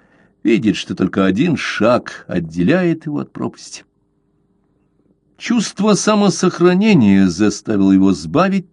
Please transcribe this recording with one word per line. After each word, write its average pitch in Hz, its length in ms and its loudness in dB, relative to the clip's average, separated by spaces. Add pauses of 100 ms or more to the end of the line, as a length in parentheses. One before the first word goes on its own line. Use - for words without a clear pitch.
(420)
видит, 107 340 0
что - 180 -8
только 95 300 -2
один 117 320 0
шаг - 720 -2
отделяет 160 800 -2
его 147 140 -6
от 127 120 -12
пропасти. - 520 -12 (1500)
Чувство 214 560 -2
самосохранения 180 1300 2
заставило 98 680 0
его 95 200 4
сбавить 151 600 -2